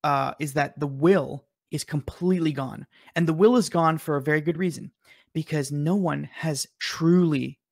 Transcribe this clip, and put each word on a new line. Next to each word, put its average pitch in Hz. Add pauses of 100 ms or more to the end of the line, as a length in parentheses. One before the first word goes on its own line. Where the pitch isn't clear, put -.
uh, 139
is 147
that 143
the 147
will 143 (240)
is 151
completely 165
gone. 139 (300)
And 165
the 160
will 208
is 220
gone 165
for 151
a 139
very 151
good 160
reason, 160 (420)
because 151
no 147
one 147
has 151 (120)
truly 160 (120)